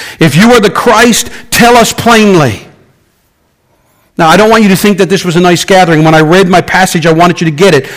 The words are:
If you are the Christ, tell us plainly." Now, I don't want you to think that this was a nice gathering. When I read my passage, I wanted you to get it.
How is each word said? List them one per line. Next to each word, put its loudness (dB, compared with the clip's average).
If 0
you 2
are 2
the 0
Christ, -2
tell 0
us 0
plainly." 0
Now, 0
I 2
don't 2
want 2
you 2
to 0
think 0
that 0
this -4
was -4
a 0
nice 0
gathering. 2
When 2
I 2
read 2
my 0
passage, -2
I 2
wanted 0
you -4
to -2
get 0
it. -2